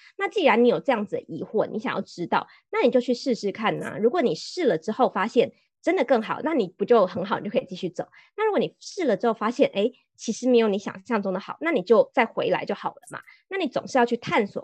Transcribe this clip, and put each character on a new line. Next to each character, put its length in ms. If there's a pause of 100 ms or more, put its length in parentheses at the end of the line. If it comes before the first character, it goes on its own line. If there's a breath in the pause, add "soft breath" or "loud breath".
(160 loud breath)
那 140
既 140
然 200
你 60
有 100
这 140
样 140
子 80
的 80
疑 200
惑， 220
你 140
想 160
要 60
知 260
道， 200 (240 soft breath)
那 120
你 80
就 100
去 140
试 200
试 160
看 320
啊。 140
如 140
果 100
你 140
试 320
了 100
之 140
后 180
发 180
现 240 (300 soft breath)
真 140
的 100
更 160
好， 220
那 100
你 140
不 180
就 220
很 180
好， 140
你 60
就 60
可 60
以 100
继 80
续 140
走。 180 (300 soft breath)
那 80
如 60
果 80
你 200
试 260
了 120
之 100
后 60
发 160
现， 240
诶， 180 (260 soft breath)
其 160
实 160
没 100
有 80
你 100
想 280
象 160
中 120
的 60
好， 220
那 100
你 100
就 320
再 120
回 240
来 160
就 100
好 200
了 140
嘛。 120 (280 soft breath)
那 80
你 100
总 200
是 100
要 80
去 120
探 280
索 180